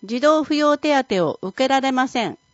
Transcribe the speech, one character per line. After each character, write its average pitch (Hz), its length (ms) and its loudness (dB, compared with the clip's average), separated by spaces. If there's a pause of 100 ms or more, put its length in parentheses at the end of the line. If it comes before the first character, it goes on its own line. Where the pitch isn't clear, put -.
児 233 160 -6
童 302 220 4
扶 302 120 -4
養 294 220 2
手 285 260 0
当 180 260 0
を - 120 -4
受 190 160 -8
け 262 120 0
ら 269 120 2
れ 262 120 -2
ま 254 160 0
せ 226 180 -4
ん。 123 120 -8 (160)